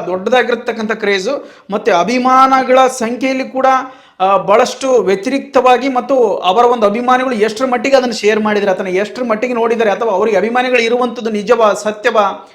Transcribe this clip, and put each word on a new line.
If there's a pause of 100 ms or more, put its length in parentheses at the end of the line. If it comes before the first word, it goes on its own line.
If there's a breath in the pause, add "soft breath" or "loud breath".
ದೊಡ್ಡದಾಗಿರ್ತಕ್ಕಂಥ
ಕ್ರೇಜು. (200 loud breath)
ಮತ್ತೆ
ಅಭಿಮಾನಗಳ
ಸಂಖ್ಯೆಯಲ್ಲಿ
ಕೂಡ, (540 loud breath)
ಆ,
ಬಹಳಷ್ಟು
ವ್ಯತಿರಿಕ್ತವಾಗಿ
ಮತ್ತು
ಅವರ
ಒಂದು
ಅಭಿಮಾನಿಗಳು
ಎಷ್ಟರ
ಮಟ್ಟಿಗೆ
ಅದನ್ನು
ಶೇರ್
ಮಾಡಿದ್ದಾರೆ,
ಅದನ್ನ
ಎಷ್ಟರ
ಮಟ್ಟಿಗೆ
ನೋಡಿದ್ದಾರೆ,
ಅಥವಾ
ಅವರಿಗೆ
ಅಭಿಮಾನಿಗಳು
ಇರುವಂಥದ್ದು
ನಿಜವಾ,
ಸತ್ಯವಾ,